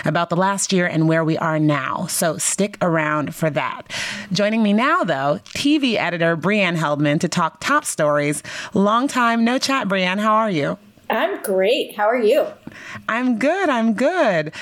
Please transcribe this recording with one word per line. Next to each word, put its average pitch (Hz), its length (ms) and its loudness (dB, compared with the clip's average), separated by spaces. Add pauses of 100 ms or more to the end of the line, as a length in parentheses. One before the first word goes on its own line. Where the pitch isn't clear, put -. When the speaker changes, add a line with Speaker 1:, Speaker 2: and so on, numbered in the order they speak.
Speaker 1:
about 165 240 0
the 170 80 -4
last 190 340 0
year 180 140 2
and 160 240 2
where 160 160 2
we 160 140 0
are 156 200 0
now. 151 500 0
So 165 280 -2
stick - 460 -2
around 156 520 0
for 160 140 -2
that. 139 360 -4 (460)
Joining 208 320 0
me 202 120 4
now, 294 280 2
though, 147 380 0 (140)
T 294 240 2
V 262 180 0
editor 170 400 0
Brianne 180 400 0
Heldman 147 440 2
to 175 80 0
talk 165 320 -2
top 294 260 0
stories. 147 560 0 (320)
Long 220 340 2
time 233 380 2
no 240 100 2
chat, 262 320 -2
Brianne. 185 300 0
How 214 160 2
are 220 160 2
you? 160 260 -2 (340)
Speaker 2:
I'm 311 320 -2
great. 202 520 0
How 208 140 0
are 247 120 2
you? 247 260 4 (640)
Speaker 1:
I'm 240 280 0
good. 330 300 0
I'm 226 240 2
good. 220 680 0